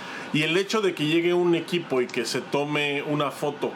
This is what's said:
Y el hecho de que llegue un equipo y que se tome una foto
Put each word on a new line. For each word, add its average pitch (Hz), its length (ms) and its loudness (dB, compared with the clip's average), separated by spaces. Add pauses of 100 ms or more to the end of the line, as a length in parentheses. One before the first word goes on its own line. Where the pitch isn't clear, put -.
(340)
Y 147 100 2
el 156 140 2
hecho 196 240 0
de 185 140 2
que 151 100 -2
llegue 170 300 2
un 175 200 4
equipo 160 460 0
y 120 60 2
que 120 180 -2
se 127 160 -2
tome 147 600 0
una 147 280 0
foto 143 440 -4